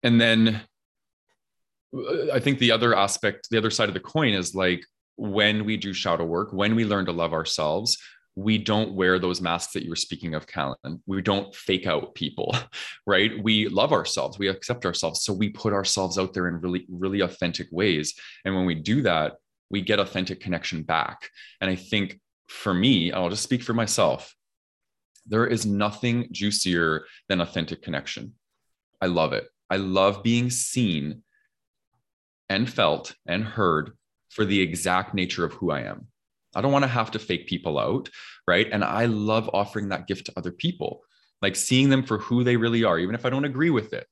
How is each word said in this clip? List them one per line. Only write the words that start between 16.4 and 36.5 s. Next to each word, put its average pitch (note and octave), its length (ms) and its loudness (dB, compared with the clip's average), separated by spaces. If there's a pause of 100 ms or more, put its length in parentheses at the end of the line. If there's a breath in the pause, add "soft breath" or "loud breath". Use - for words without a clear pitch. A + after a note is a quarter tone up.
in E2+ 120 -4
really, F2+ 300 -2
really F#2+ 300 -2
authentic F2 500 -2
ways. E2 440 0 (300 loud breath)
And F#2+ 100 -2
when F#2 120 2
we E2+ 80 2
do G#2 280 0
that, D#2+ 320 2 (360)
we G2 120 -2
get G2+ 180 0
authentic F#2 400 -2
connection E2 420 -6
back. - 480 -2 (300 loud breath)
And F#2+ 100 0
I F#2 60 -2
think G2 440 -4 (280)
for - 260 -2
me, F2+ 380 2
I'll F2+ 180 -2
just G#2 140 -4
speak B2 180 -2
for - 100 -6
myself, G#2 600 0 (920)
there A2 200 2
is G#2+ 180 0
nothing G#2 680 0
juicier E2+ 760 0 (220 loud breath)
than F#2 120 0
authentic E2+ 420 -4
connection. - 520 -8 (680)
I F#2+ 60 0
love E2 260 2
it. A#1 140 -4 (240)
I F#2 60 0
love G2 460 2
being A#2+ 280 2
seen F2 720 -2 (1300)
and G#2 200 0
felt D#2+ 460 0 (120)
and G2 180 -2
heard F2 480 0 (360)
for - 160 -2
the G2+ 160 2
exact F2+ 540 0
nature F2+ 300 -2
of D#2 100 -4
who F2 160 -2
I C#2+ 120 -2
am. G1+ 260 -12 (460)